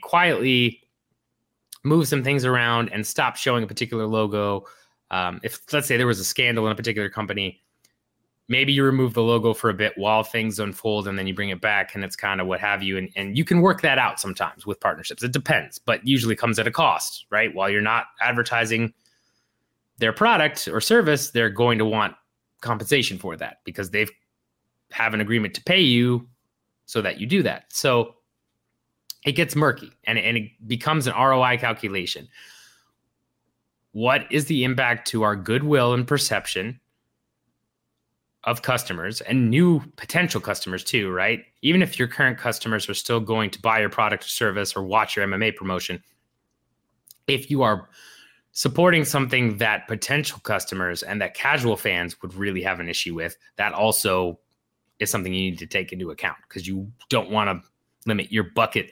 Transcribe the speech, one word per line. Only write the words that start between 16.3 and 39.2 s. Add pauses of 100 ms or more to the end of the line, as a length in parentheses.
comes
at
a
cost,
right?
While
you're
not (120)
advertising (1040)
their
product
or
service,
they're
going
to
want (460)
compensation
for
that
because
they've (800)
have
an
agreement
to
pay
you (580)
so
that
you
do
that.
So (1080)
it
gets
murky (140)
and,
and
it
becomes
an
R
O
I
calculation. (1700)
What
is
the
impact
to
our
goodwill
and
perception (1600)
of
customers